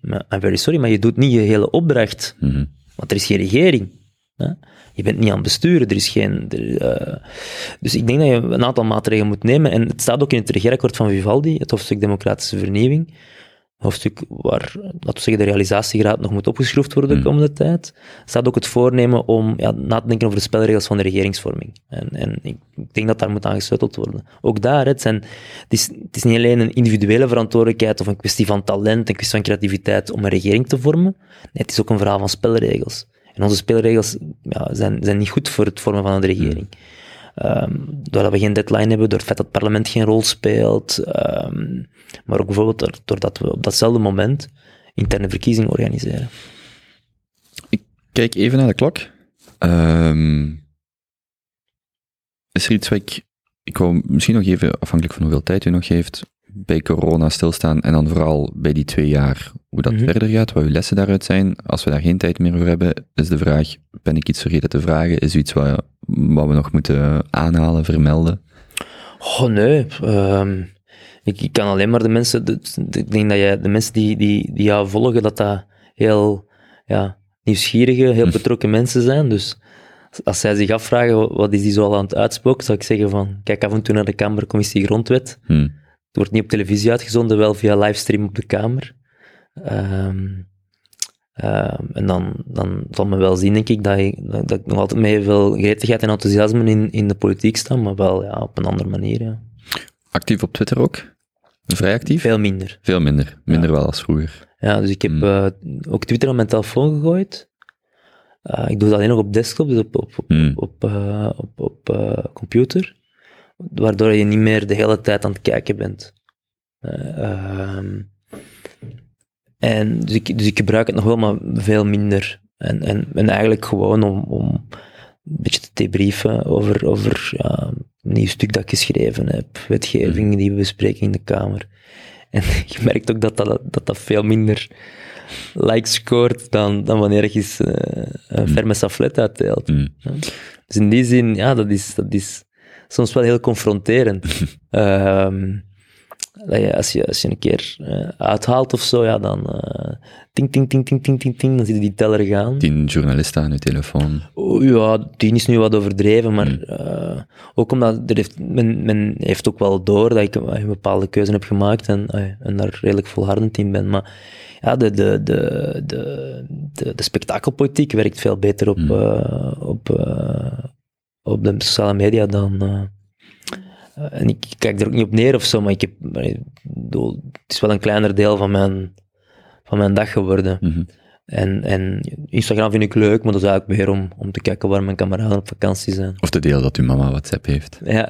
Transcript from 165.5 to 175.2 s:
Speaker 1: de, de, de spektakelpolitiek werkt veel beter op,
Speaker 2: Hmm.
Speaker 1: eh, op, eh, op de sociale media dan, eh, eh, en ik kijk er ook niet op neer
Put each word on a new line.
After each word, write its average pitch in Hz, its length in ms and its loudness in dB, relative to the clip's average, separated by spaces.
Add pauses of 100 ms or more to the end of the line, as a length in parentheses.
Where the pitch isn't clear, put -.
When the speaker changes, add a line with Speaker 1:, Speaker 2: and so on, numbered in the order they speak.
Speaker 1:
de, 135 600 -8 (280)
de, - 220 -8
de - 80 -8
spektakelpolitiek - 880 -2
werkt 107 300 0
veel 104 160 0
beter 101 320 0
op, 95 80 0
Speaker 2:
Hmm. 78 140 0
Speaker 1:
eh, - 680 0
op, - 300 -8
eh, - 720 -2 (600)
op 104 200 -2
de 101 140 2
sociale 104 360 0
media 104 320 4
dan, 98 360 0
eh, 98 200 -2 (1160)
eh, 143 260 -8
en 120 60 2
ik 110 180 -2 (120)
kijk 104 220 -2
er 101 80 2
ook 120 60 -4
niet 117 120 2
op 101 60 -6
neer 120 240 4